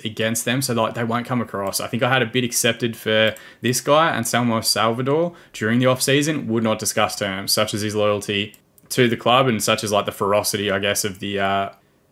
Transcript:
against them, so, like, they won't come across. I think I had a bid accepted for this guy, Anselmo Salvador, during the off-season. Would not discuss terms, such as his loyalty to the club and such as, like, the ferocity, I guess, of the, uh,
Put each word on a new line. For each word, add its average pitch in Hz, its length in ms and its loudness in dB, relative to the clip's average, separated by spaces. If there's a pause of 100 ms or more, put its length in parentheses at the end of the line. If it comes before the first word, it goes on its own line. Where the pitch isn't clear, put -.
against 110 400 -4
them, 123 160 0
so, 127 140 -2
like, 110 180 0
they 117 120 -4
won't 117 200 -2
come 123 160 -2
across. 98 400 -4
I 98 60 -6
think 117 160 -4
I 123 80 2
had 131 100 4
a 117 60 2
bid 123 180 -2
accepted 117 540 -2
for 110 360 2 (280)
this 123 180 0
guy, 151 340 2
Anselmo 117 460 0
Salvador, 131 720 0 (220)
during 110 240 0
the 127 80 4
off-season. 139 600 2
Would 113 140 0
not 110 160 0
discuss 107 380 0
terms, 98 360 -4
such 110 200 0
as 104 80 -2
his 104 140 -4
loyalty 104 600 0 (340)
to 123 180 4
the 117 80 0
club 127 320 4
and 107 140 2
such 110 200 0
as, 104 80 -2
like, 101 140 4
the 101 80 -6
ferocity, 101 580 0
I 98 80 0
guess, 101 240 -2
of 95 180 -6
the, 101 200 -4
uh, 98 280 0 (440)